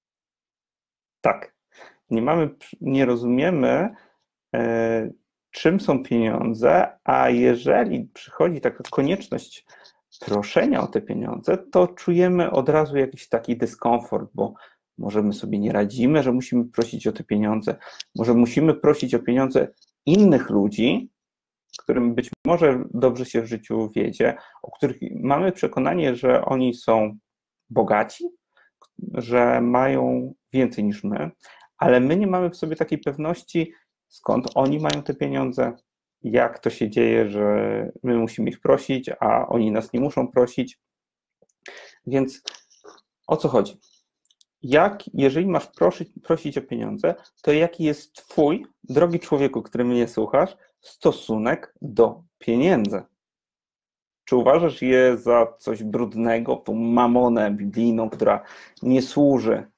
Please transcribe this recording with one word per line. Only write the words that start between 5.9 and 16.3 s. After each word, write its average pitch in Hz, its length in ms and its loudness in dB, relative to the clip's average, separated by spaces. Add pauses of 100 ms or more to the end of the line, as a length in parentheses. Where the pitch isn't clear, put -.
pieniądze, 117 1000 0
a 131 260 2
jeżeli 123 760 2
przychodzi - 560 -4
taka - 300 -6
konieczność - 760 -4 (540)
proszenia 160 640 0
o - 40 -4
te - 140 -4
pieniądze, - 580 -4
to 180 300 0
czujemy 180 600 0
od 131 180 0
razu 151 280 0
jakiś 135 320 -4
taki 120 280 -4
dyskomfort, 117 800 -4
bo 107 200 -4 (440)
może 104 240 -2
my 104 100 0
sobie 104 260 -6
nie 104 140 -2
radzimy, 123 500 2
że 127 100 0